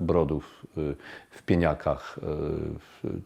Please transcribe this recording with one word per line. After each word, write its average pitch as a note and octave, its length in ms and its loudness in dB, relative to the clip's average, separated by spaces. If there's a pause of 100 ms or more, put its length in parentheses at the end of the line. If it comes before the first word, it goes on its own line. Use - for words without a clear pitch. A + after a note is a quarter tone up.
Brodów, D#2+ 600 0 (120)
y, D2 180 -2 (340)
w - 140 -20
Pieniakach, D#2+ 720 2
y, - 40 -10 (580)
w, - 460 -8